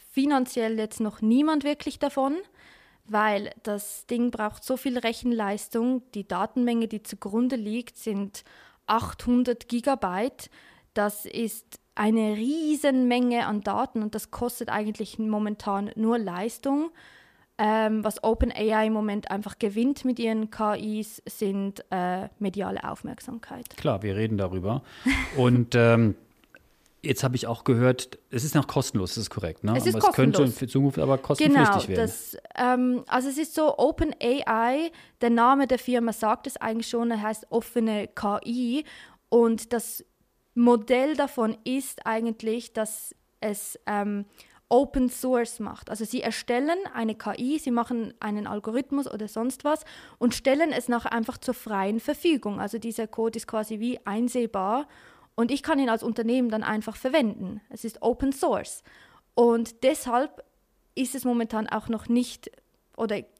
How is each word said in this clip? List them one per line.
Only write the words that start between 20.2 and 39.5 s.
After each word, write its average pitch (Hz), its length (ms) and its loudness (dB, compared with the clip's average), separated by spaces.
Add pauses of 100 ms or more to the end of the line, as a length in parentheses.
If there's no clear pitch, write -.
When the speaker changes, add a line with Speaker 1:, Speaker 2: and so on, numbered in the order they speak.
Speaker 1:
ihren 220 300 -2
K 214 240 0
Is, 214 520 -6
sind, 196 640 -4
äh, 180 380 -2 (100)
mediale 190 500 -4
Aufmerksamkeit. - 880 -12
Speaker 2:
Klar, 110 260 -2
wir 101 120 -2
reden 110 240 0
darüber. 95 440 -2 (220)
Speaker 1:
<laughs> 262 320 0
Speaker 2:
Und, 123 380 4
ähm, 117 400 6 (880)
jetzt 139 220 -2
habe 127 100 2
ich 120 140 -2
auch 117 160 -6
gehört, 127 540 2 (120)
es 120 140 -2
ist 156 100 0
noch 151 140 4
kostenlos, 107 480 0
das 110 80 -4
ist - 60 -8
korrekt, 87 340 -6
ne? 104 120 2
Speaker 1:
Es 131 100 2
ist 349 100 2
Speaker 2:
Aber 392 120 6
es - 60 2
könnte 220 240 6
Speaker 1:
kostenlos. 135 200 4
Speaker 2:
für 135 100 -4
Zukunft 139 320 2
aber 135 180 4
kostenpflichtig 220 680 4
Speaker 1:
Genau, - 20 -10
Speaker 2:
werden. 190 120 2
Speaker 1:
das, - 360 -4 (200)
ähm, 247 520 2
also 254 200 0
es 269 100 -4
ist - 180 -4
so, 311 200 4
Open 302 460 2
A 233 520 2
I, 330 180 -2 (280)
der 233 100 4
Name 247 360 6
der 247 140 2
Firma 233 320 0
sagt 220 340 -2
es 269 120 -10
eigentlich 226 300 -4
schon, 233 220 0
er 214 120 -2
heißt 220 280 -6
offene 220 560 0
K - 380 -2
I. 247 400 -2 (460)
Und 226 420 4